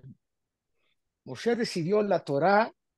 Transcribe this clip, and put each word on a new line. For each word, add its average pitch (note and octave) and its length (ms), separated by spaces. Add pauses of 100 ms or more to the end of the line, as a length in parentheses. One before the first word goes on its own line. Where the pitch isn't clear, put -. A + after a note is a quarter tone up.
(1200)
Moshe A3 320
recibió G#3 480
la F#3 160
Torah, F3 520 (260)